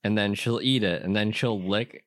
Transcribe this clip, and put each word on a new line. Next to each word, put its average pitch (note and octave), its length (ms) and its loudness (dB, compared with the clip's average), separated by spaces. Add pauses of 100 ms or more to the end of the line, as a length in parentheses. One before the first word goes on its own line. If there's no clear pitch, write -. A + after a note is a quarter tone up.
and G#2+ 140 2
then G2+ 180 2
she'll A#2 260 -2
eat B2+ 220 2
it, F2 200 0
and G2 120 0
then G#2+ 160 2
she'll G#2+ 300 -2
lick, G2+ 460 -4